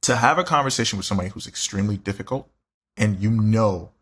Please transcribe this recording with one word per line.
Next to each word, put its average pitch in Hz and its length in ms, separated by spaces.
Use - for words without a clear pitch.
to 123 140
have 135 220
a 180 60
conversation 135 540
with 92 80
somebody 95 240
who's - 160
extremely 101 500
difficult 98 520
and 107 220
you 104 120
know 107 600